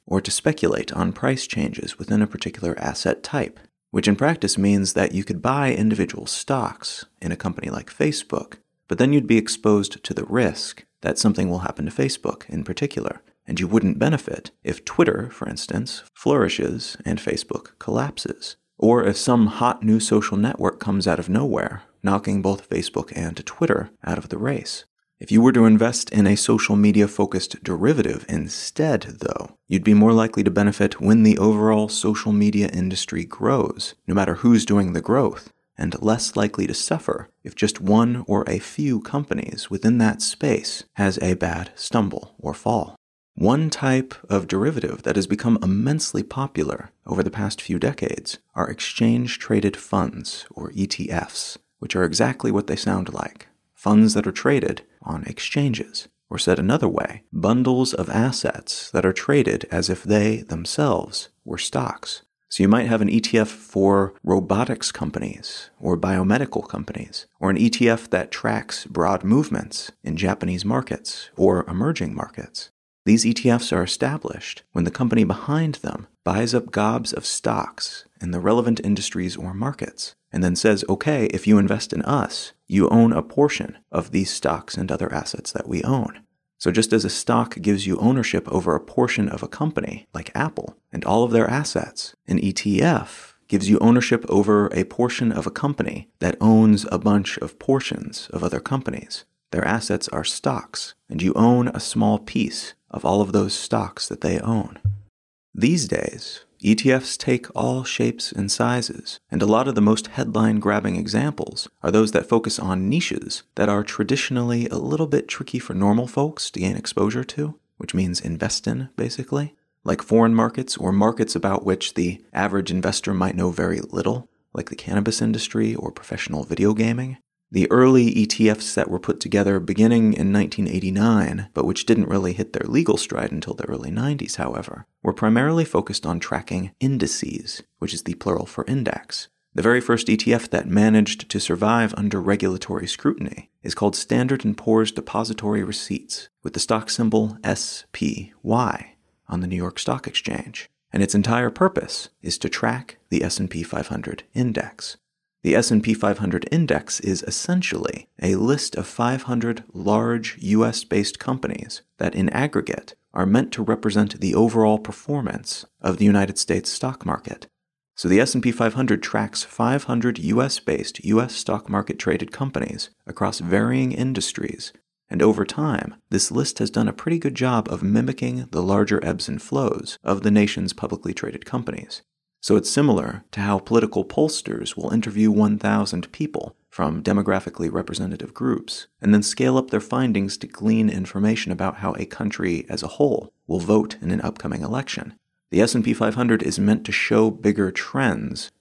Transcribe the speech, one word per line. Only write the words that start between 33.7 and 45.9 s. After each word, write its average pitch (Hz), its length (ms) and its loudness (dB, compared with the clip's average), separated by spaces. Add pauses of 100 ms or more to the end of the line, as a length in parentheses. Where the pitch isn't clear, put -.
no 92 80 0
matter 90 200 2
who's 117 300 6
doing 98 280 2
the 85 60 -2
growth, 120 520 0 (260)
and - 240 -4
less 110 340 0
likely 104 300 0
to - 80 -6
suffer - 560 -4 (120)
if - 120 -16
just - 260 -2
one 117 460 2
or 101 200 0
a 101 120 -2
few 135 420 -2
companies - 720 -6
within 113 260 2
that 110 240 2
space - 640 -2 (120)
has 98 260 2
a 92 100 2
bad 90 420 -4
stumble - 640 -4
or 73 140 -6
fall. 113 420 -2 (400)
One 139 360 2
type 131 440 0 (140)
of 98 180 0
derivative 98 580 -2
that - 120 0
has 95 100 2
become 107 360 2
immensely 113 600 0